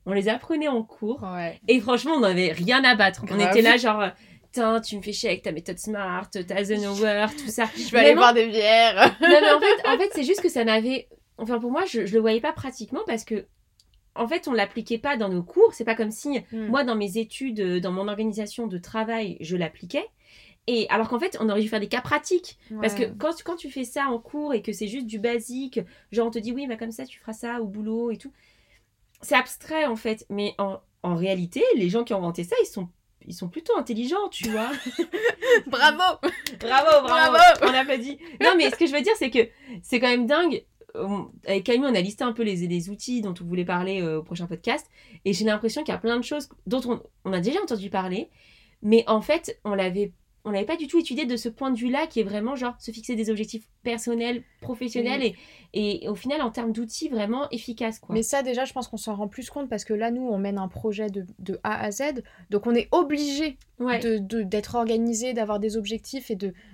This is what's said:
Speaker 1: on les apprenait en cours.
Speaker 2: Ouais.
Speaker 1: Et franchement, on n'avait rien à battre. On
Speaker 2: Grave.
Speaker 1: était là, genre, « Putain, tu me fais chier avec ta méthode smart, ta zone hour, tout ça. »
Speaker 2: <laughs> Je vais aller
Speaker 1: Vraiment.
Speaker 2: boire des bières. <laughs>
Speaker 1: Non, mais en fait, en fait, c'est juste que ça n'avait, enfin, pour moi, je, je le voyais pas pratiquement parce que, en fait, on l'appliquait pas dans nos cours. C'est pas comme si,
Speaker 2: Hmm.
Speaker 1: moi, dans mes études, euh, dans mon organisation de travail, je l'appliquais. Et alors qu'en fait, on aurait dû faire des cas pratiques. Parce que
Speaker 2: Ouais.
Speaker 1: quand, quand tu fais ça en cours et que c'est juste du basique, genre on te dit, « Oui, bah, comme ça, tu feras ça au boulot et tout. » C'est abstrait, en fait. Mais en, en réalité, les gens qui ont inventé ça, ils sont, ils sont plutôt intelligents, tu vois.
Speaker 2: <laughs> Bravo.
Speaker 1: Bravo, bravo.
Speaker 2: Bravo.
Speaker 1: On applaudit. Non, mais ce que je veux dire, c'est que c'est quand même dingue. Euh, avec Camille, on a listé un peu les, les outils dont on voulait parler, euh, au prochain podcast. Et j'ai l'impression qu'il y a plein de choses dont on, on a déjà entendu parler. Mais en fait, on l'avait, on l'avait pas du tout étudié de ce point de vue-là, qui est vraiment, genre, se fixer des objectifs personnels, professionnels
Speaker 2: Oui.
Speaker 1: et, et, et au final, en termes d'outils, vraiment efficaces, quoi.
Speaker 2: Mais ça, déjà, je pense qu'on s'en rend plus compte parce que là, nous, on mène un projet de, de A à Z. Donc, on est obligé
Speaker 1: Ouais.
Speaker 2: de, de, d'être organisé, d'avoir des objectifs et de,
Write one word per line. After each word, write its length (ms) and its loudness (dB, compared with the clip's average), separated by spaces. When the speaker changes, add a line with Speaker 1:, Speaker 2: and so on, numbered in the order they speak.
Speaker 1:
on 80 -4
les 160 2
apprenait 400 -2
en 140 0
cours. 400 -6
Speaker 2:
Ouais. 460 -8
Speaker 1:
Et 120 6
franchement, 340 0
on 60 2
n'avait 320 4
rien 320 2
à 120 8
battre. 260 4
On 40 -10
Speaker 2:
Grave. 140 4
Speaker 1:
était 120 8
là, 140 8
genre, « 280 2
Putain, 280 2
tu 180 -10
me 40 -12
fais 100 -8
chier 180 -2
avec 120 -2
ta 80 -6
méthode 280 -8
smart, 520 -6
ta 320 -4
zone 240 -2
hour, 500 0
tout 120 -10
ça. » 240 -2
Speaker 2:
<laughs> 40 -14
Je 140 -6
vais 80 4
aller 160 10
Speaker 1:
Vraiment. 60 4
Speaker 2:
boire 140 10
des 120 4
bières. 720 6
<laughs> 20 -2
Speaker 1:
Non, 80 6
mais 100 6
en 80 8
fait, 300 4
en 100 4
fait, 140 2
c'est 100 -2
juste 200 0
que 80 2
ça 120 0
n'avait, 460 0
enfin, 200 -2
pour 140 -4
moi, 140 0
je, 200 -2
je 80 -6
le 60 8
voyais 200 2
pas 120 -2
pratiquement 540 -8
parce 180 -4
que, 220 -6
en 140 -4
fait, 180 -4
on 60 -2
l'appliquait 460 -2
pas 180 -2
dans 140 -2
nos 120 -2
cours. 320 4
C'est 120 -8
pas 100 0
comme 160 -2
si, 260 -6
Speaker 2:
Hmm. 160 -8
Speaker 1:
moi, 160 0
dans 100 -2
mes 240 -4
études, 420 -6
euh, 200 0
dans 120 -4
mon 140 -4
organisation 640 -6
de 100 -8
travail, 640 -6
je 160 -6
l'appliquais. 480 -6
Et 220 0
alors 180 0
qu'en 100 -2
fait, 220 -4
on 80 0
aurait 140 0
dû 60 -2
faire 120 -2
des 80 -6
cas 140 -4
pratiques. 560 -2
Parce 140 0
que 100 -2
Speaker 2:
Ouais. 140 -8
Speaker 1:
quand, 240 -4
quand 140 -6
tu 140 -14
fais 140 -8
ça 220 -4
en 140 -2
cours 340 -6
et 80 0
que 100 -6
c'est 140 -6
juste 200 -8
du 120 -8
basique, 640 -4
genre 160 0
on 20 -4
te 80 -6
dit, « 160 -6
Oui, 140 -6
bah, 80 -6
comme 160 -10
ça, 120 -12
tu 140 -20
feras 140 -14
ça 280 -8
au 60 -4
boulot 460 -4
et 60 -6
tout. » 120 -18
C'est 140 -2
abstrait, 500 -2
en 100 -2
fait. 340 -6
Mais 280 -4
en, 200 -4
en 120 -2
réalité, 460 -2
les 120 2
gens 160 0
qui 80 -4
ont 60 0
inventé 260 -4
ça, 180 -4
ils 40 2
sont, 220 -10
ils 80 -12
sont 140 -10
plutôt 280 -2
intelligents, 540 -4
tu 200 -8
vois. 200 -2
Speaker 2:
<laughs> 280 -6
Bravo. 520 4
Speaker 1:
Bravo, 460 6
bravo. 0 -
Speaker 2:
Bravo. 320 6
Speaker 1:
On 120 4
applaudit. 440 0
Non, 160 6
mais 140 6
ce 60 -6
que 100 4
je 60 0
veux 100 2
dire, 160 2
c'est 120 -2
que 180 4
c'est 180 -2
quand 80 2
même 180 2
dingue. 380 0
Euh, 100 -6
avec 180 -2
Camille, 260 2
on 40 2
a 60 2
listé 240 -4
un 80 -2
peu 100 -4
les, 240 -2
les 240 -4
outils 320 -6
dont 180 -6
on 40 -14
voulait 200 -4
parler, 380 -2
euh, 160 -2
au 40 -6
prochain 240 -10
podcast. 420 -6
Et 80 0
j'ai 120 -2
l'impression 380 -2
qu'il 100 -4
y 40 -4
a 40 -8
plein 180 0
de 60 -4
choses 240 -6
dont 200 -2
on, 160 -4
on 80 -4
a 80 0
déjà 220 0
entendu 280 -6
parler. 380 -4
Mais 240 6
en 160 2
fait, 420 -2
on 100 -4
l'avait, 380 -2
on 60 -6
l'avait 160 -2
pas 100 -4
du 120 -8
tout 100 2
étudié 260 -2
de 120 -2
ce 120 -4
point 220 -4
de 80 -2
vue-là, 300 -2
qui 100 -6
est 60 2
vraiment, 320 -4
genre, 240 -6
se 100 -14
fixer 240 -8
des 160 -2
objectifs 320 -4
personnels, 580 -4
professionnels 600 -4
Speaker 2:
Oui. 160 -2
Speaker 1:
et, 80 -4
et, 40 -16
et 40 -6
au 80 -6
final, 260 -4
en 80 -2
termes 220 -4
d'outils, 360 -6
vraiment 420 -4
efficaces, 500 -8
quoi. 120 -10
Speaker 2:
Mais 120 0
ça, 180 -2
déjà, 220 -2
je 80 -10
pense 160 -8
qu'on 80 -12
s'en 180 -8
rend 140 -6
plus 220 -14
compte 200 -8
parce 140 -6
que 100 -4
là, 160 -2
nous, 160 -4
on 120 -2
mène 200 -4
un 80 -6
projet 440 -6
de, 140 -8
de 240 -8
A 180 -4
à 120 -4
Z. 320 -6
Donc, 160 0
on 80 2
est 160 2
obligé 640 0
Speaker 1:
Ouais. 220 -2
Speaker 2:
de, 180 0
de, 260 -4
d'être 320 -4
organisé, 560 0
d'avoir 280 -2
des 160 -2
objectifs 540 -8
et 60 -4
de, 180 -6